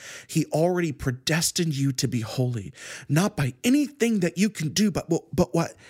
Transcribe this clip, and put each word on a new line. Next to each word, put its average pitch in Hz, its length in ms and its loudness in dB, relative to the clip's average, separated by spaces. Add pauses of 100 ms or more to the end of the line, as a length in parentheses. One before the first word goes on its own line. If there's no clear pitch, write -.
(280)
he 156 200 0
already 175 440 2
predestined 156 840 -2
you 139 180 0
to 131 140 -2
be 117 140 -2
holy, 120 520 -4 (340)
not 160 300 2
by 135 160 -2 (100)
anything 240 560 2
that 170 180 0
you 202 120 4
can 156 200 -4
do, 196 220 2
but, 143 180 -4
but 165 440 0
what - 220 0 (140)